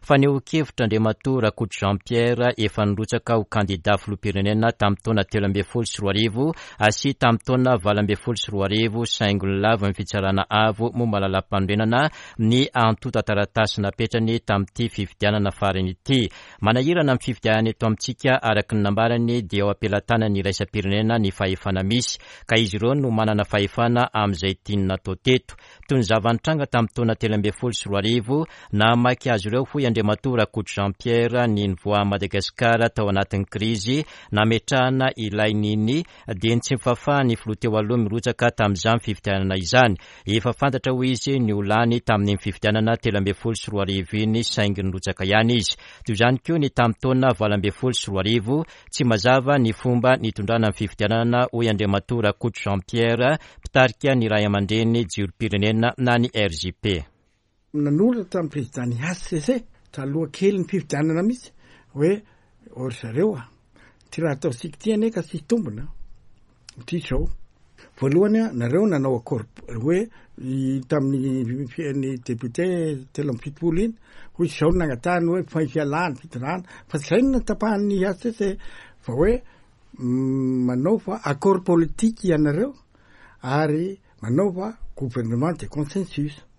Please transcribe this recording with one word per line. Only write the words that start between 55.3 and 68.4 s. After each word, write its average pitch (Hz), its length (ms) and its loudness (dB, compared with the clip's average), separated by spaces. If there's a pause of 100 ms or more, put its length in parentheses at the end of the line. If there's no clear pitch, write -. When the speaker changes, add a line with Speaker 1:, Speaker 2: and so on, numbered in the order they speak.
Speaker 1:
na 123 200 2
ny 120 160 2
R 104 160 2
J 85 240 -6
P. 90 300 -2 (720)
Speaker 2:
Nanoratra 180 520 0
tamin'ny 175 240 -4
président 127 380 -6
ny 120 160 -4
H 175 100 -4
C 175 260 -6
C, 240 260 -2 (260)
taloha 143 400 -6
kely 196 260 0
ny 175 80 -2
fifidianana 160 580 -2
mihitsy, 247 280 -4 (420)
hoe: 175 300 2 (520)
"Ory 127 200 -6
zareo 156 400 -2
a, 120 120 -12 (600)
ty - 120 -8
raha 156 140 0
ataontsika 147 440 -6
ty 220 140 -2
anie 220 180 0
ka 180 100 -4
tsy - 220 -10
tombona, 143 440 -2 (1000)
ty 175 120 -6
izao. - 300 -2 (720)
Voalohany 185 400 4
a, 226 120 0